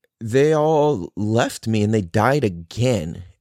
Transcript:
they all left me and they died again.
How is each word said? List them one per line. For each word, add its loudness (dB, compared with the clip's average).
they 2
all 0
left -2
me 2
and 2
they 2
died 0
again. -4